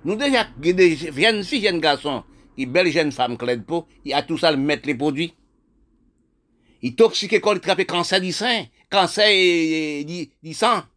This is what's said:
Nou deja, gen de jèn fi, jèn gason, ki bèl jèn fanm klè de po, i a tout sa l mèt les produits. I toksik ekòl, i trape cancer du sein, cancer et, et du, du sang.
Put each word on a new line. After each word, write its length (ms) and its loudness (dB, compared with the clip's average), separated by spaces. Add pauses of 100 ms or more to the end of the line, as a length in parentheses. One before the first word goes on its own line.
Nou 160 -4
deja, 300 0 (140)
gen 160 2
de 180 8
jèn 500 0
fi, 160 -2
jèn 200 0
gason, 420 -2 (320)
ki 100 -6
bèl 260 2
jèn 220 0
fanm 240 -2
klè 220 -2
de 60 -16
po, 180 -4 (200)
i 120 -6
a 100 0
tout 160 -4
sa 80 4
l 80 0
mèt 300 -2
les 100 -4
produits. 360 -2 (1500)
I 160 -4
toksik 400 2
ekòl, 220 0
i 20 -20
trape 240 -2
cancer 340 -2
du 140 -4
sein, 320 -2 (240)
cancer 400 2
et, 720 2
et 40 -8
du, 220 -10 (160)
du 120 -14
sang. 280 0 (140)